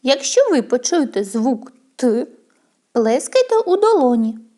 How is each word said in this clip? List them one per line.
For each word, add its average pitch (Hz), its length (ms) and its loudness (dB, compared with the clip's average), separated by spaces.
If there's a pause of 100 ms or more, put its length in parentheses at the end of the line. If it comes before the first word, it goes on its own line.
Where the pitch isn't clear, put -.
Якщо 285 480 0
ви 285 100 2
почуєте 247 600 -2
звук 220 480 -4 (240)
Т, 240 320 -2 (640)
плескайте 294 640 0
у 381 200 2
долоні. 247 600 2 (180)